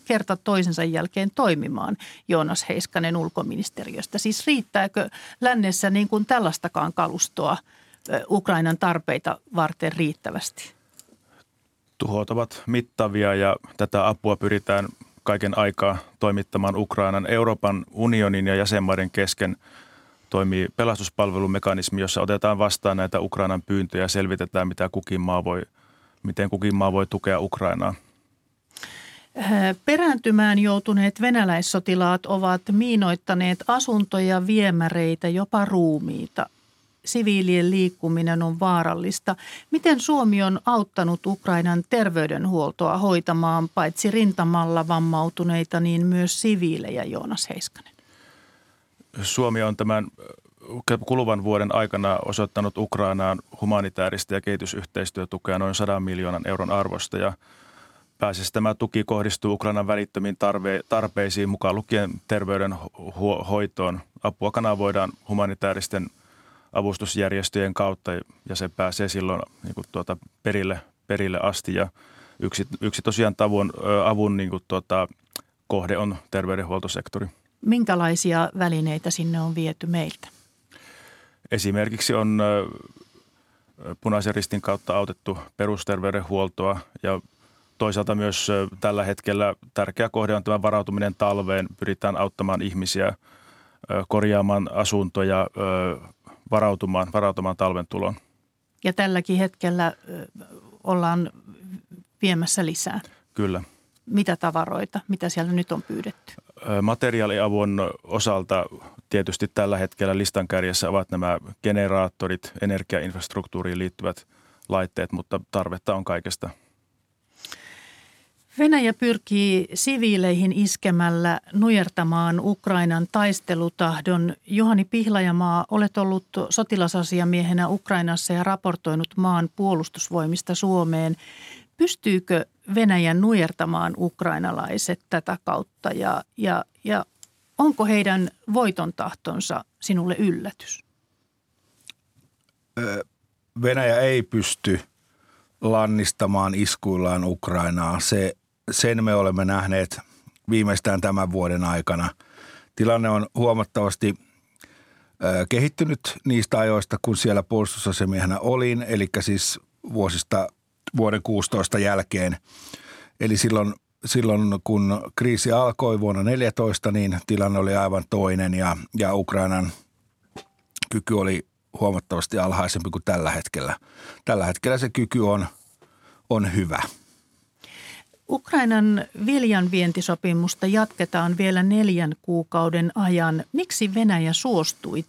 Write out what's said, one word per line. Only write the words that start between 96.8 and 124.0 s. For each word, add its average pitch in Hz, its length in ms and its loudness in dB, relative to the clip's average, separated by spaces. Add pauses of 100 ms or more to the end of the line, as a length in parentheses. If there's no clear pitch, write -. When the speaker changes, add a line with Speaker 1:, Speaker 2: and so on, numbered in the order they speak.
Speaker 2:
varautumaan 95 440 0
talven 90 320 -2
tuloon. 95 260 -4 (680)
Speaker 1:
Ja 185 80 0
tälläkin 185 440 0
hetkellä, 180 500 0
ö, - 400 -8 (580)
ollaan 175 460 0 (920)
viemässä 175 440 2
lisää? - 340 -6 (340)
Speaker 2:
Kyllä. 92 280 -2 (440)
Speaker 1:
Mitä 196 300 0
tavaroita? 180 720 -4
Mitä 185 200 -2
siellä 170 240 -2
nyt 175 200 0
on 160 100 -6
pyydetty? - 500 -12 (360)
Speaker 2:
Ö, 101 140 0
materiaaliavun 104 1080 0 (140)
osalta 95 640 0 (440)
tietysti 98 440 0
tällä 101 240 2
hetkellä 95 400 0
listan 95 300 -2
kärjessä 90 400 0
ovat 95 220 0
nämä 90 280 0 (240)
generaattorit, 95 920 0 (100)
energiainfrastruktuuriin 90 1160 -4
liittyvät 92 480 -6 (420)
laitteet, 90 440 -2
mutta 92 280 -6 (100)
tarvetta 92 440 -2
on 95 100 -6
kaikesta. 87 460 -6 (2000)
Speaker 1:
Venäjä 277 360 4
pyrkii 202 800 2
siviileihin 190 800 4
iskemällä 175 880 2 (120)
nujertamaan 175 880 2
Ukrainan 175 720 2
taistelutahdon. 170 1200 0 (120)